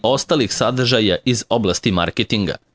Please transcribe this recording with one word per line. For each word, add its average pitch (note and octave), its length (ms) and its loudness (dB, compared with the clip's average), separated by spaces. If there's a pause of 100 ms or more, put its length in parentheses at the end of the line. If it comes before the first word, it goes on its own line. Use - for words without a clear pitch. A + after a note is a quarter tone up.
ostalih C3+ 520 0
sadržaja A#2+ 720 0
iz B2 240 0
oblasti G#2 420 0
marketinga, F2+ 640 -2 (200)